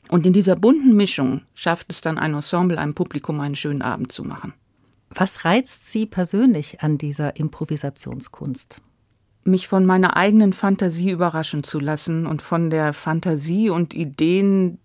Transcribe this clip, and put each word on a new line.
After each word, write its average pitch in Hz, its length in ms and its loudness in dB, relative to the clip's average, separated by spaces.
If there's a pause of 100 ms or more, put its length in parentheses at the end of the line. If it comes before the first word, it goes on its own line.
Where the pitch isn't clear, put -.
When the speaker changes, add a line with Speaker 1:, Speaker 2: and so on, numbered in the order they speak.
Speaker 1:
Und 175 180 2
in 185 80 6
dieser 185 220 4
bunten 254 400 6
Mischung 139 460 0 (120)
schafft - 380 -4
es - 100 -8
dann 160 160 -4
ein 156 160 -2
Ensemble, 175 460 0
einem 147 160 -4
Publikum 151 440 -6
einen 143 160 -4
schönen 143 280 -4
Abend 120 280 -4
zu - 120 -10
machen. - 300 -12 (580)
Speaker 2:
Was - 340 -2
reizt - 440 0
Sie 214 180 -2
persönlich 190 760 0
an 151 160 0
dieser 147 380 -6
Improvisationskunst? 139 1500 -8 (600)
Speaker 1:
Mich 185 240 2
von 190 180 4
meiner 185 320 4
eigenen 202 360 6
Fantasie 190 580 0
überraschen 160 520 -2
zu - 160 -6
lassen 156 460 -4
und 156 160 -6
von 165 300 -2
der 156 220 0
Fantasie 165 760 -2
und 170 240 0
Ideen 180 920 0